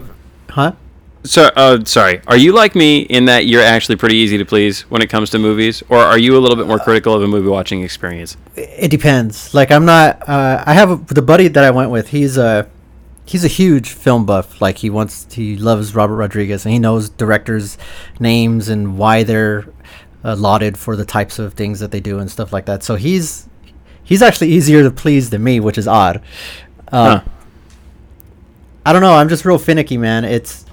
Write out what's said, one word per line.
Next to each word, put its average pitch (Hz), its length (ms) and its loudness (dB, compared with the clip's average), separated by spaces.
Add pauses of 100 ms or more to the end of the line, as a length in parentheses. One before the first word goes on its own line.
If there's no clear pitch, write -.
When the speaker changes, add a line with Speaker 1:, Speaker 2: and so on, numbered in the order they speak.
Speaker 1:
you - 80 -18 (400)
Speaker 2:
huh? 147 220 -2 (520)
Speaker 1:
So, 160 200 4 (140)
uh, 131 260 4
sorry. 95 440 0
Are 123 100 4
you 160 160 6
like 220 200 2
me 151 260 4
in 127 260 0
that 120 220 2
you're 120 160 4
actually 113 340 2
pretty 110 180 0
easy 107 220 0
to 98 80 -4
please 104 440 0
when 113 120 -2
it 107 80 -2
comes 107 220 -2
to 113 80 -2
movies, 110 500 -2
or 123 80 4
are 117 200 6
you 123 200 4
a - 20 4
little 123 160 2
bit 110 120 -4
more 110 120 0
critical 113 340 0
of 104 80 0
a 101 60 -2
movie 101 220 0
watching 95 340 -4
experience? 87 540 -12 (180)
Speaker 2:
It - 340 -6
depends. 131 640 -2
Like, 139 160 2
I'm 151 140 4
not, 165 460 2
uh, 135 360 -2
I 147 80 2
have 190 160 6
a, 143 240 -6
the 143 80 2
buddy 165 280 4
that 143 160 0
I 131 60 4
went 127 200 -2
with, 113 180 -4
he's 139 280 -4
a, 110 320 0 (560)
he's 175 180 -6
a 156 60 2
huge 160 400 0
film 120 360 -2
buff. 95 360 -4
Like, 98 160 -2
he 110 120 -8
wants, 104 440 -8
he 104 240 -10
loves 107 360 -4
Robert 107 220 -2
Rodriguez, 101 500 -6
and 107 60 -4
he 120 80 0
knows 110 300 -2
directors' 107 680 -4 (440)
names 113 480 -2
and 101 280 -6
why 110 260 2
they're, 107 420 -2 (580)
uh, 113 140 -6
lauded 104 400 -2
for 110 180 -10
the 101 100 -8
types - 340 -6
of 104 160 -12
things 104 260 -8
that 104 100 -10
they 101 80 -8
do 98 200 -8
and 95 120 -10
stuff 110 220 -12
like 98 140 -8
that. 98 160 -8
So 117 120 -6
he's, 160 540 -6 (520)
he's 190 200 0
actually 180 300 2
easier 151 320 4
to 131 80 2
please 135 380 -2
than 110 140 -6
me, 123 160 0
which 107 180 -4
is 107 120 -4
odd. 95 320 2 (680)
Uh, 113 300 2
Speaker 1:
Huh. - 40 -10 (1600)
Speaker 2:
I 156 80 2
don't 180 80 4
know. 185 120 6
I'm 151 160 4
just 160 140 -4
real 180 140 2
finicky, 147 400 -2
man. 113 260 -2
It's, 117 500 -8